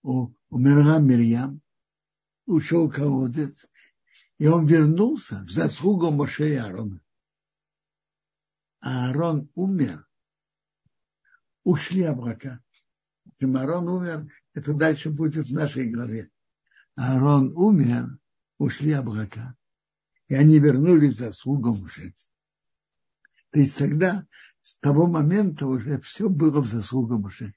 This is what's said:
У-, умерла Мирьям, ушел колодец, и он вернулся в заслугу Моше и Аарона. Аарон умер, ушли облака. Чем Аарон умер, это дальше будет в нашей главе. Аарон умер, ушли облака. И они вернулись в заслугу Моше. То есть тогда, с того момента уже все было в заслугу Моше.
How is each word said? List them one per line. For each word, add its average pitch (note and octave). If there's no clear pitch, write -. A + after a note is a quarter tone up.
У-, B2+
умерла D3
Мирьям, B2+
ушел E3
колодец, C3+
и D3+
он D#3+
вернулся D#3+
в E2
заслугу E3
Моше D3
и -
Аарона. G2+
Аарон C3
умер, F#3
ушли F3+
облака. B2
Чем C3
Аарон E3+
умер, E3+
это D3
дальше D#3
будет D3+
в A#2+
нашей C3+
главе. A2+
Аарон C3
умер, C3
ушли D3
облака. A2
И C3+
они D3+
вернулись D3
в G#2
заслугу B2
Моше. F2+
То D3+
есть C#3
тогда, E3
с -
того C#3+
момента E3
уже C3
все -
было D3+
в A#2+
заслугу A#2
Моше. G2+